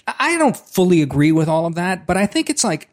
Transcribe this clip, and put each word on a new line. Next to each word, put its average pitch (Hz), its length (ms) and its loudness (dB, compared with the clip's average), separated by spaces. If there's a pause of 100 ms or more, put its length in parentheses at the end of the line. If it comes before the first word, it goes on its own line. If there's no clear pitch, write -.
Now, 233 120 -6
I 320 200 0
don't 277 180 2
fully 180 460 2
agree 143 300 2
with 160 160 2
all 160 180 0
of 170 80 -6
that, 180 320 -4
but 180 100 0
I 202 100 2
think 311 220 -4
it's, 294 160 -4
like, 160 280 -4